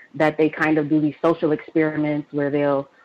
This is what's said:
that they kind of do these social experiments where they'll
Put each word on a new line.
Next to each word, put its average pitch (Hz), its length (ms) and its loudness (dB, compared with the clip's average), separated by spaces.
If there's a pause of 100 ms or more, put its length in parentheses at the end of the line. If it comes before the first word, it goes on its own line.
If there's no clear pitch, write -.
(140)
that 151 240 0
they 156 100 2
kind 156 300 0
of 147 100 0
do 156 100 2
these 151 220 0
social 165 320 2
experiments 151 800 -2
where 143 160 -2
they'll 143 400 0 (160)